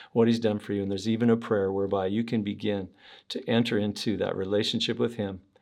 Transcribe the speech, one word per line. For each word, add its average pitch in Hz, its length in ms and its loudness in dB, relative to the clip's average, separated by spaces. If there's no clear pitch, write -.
what 117 140 4
he's 117 120 4
done 107 180 2
for - 140 -8
you. 101 100 0
And 98 80 -2
there's 98 200 -2
even 113 200 4
a 113 60 6
prayer 104 340 0
whereby 98 380 0
you 107 160 0
can 113 200 -2
begin 101 440 -2
to - 220 -8
enter 117 280 2
into 101 400 -2
that 95 200 -2
relationship 107 600 -2
with 117 160 -2
him 98 260 -6